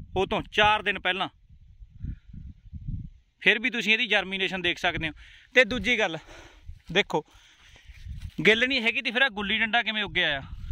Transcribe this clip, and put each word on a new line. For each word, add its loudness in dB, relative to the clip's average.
ਉਹ 2
ਤੋਂ 0
ਚਾਰ 2
ਦਿਨ -2
ਪਹਿਲਾਂ। -2
ਫਿਰ 4
ਵੀ 0
ਤੁਸੀਂ 2
ਇਹਦੀ 0
germination 0
ਦੇਖ 0
ਸਕਦੇ -2
ਹੋ। -8
ਤੇ 10
ਦੂਜੀ 0
ਗੱਲ 2
ਦੇਖੋ, 2
ਗਿੱਲ 6
ਨਹੀਂ 0
ਹੈਗੀ 0
ਤੇ -2
ਫਿਰ 2
ਆਹ 4
ਗੁੱਲੀ -2
ਡੰਡਾ 2
ਕਿਵੇਂ -2
ਉੱਗਿਆ 0
ਆ? -8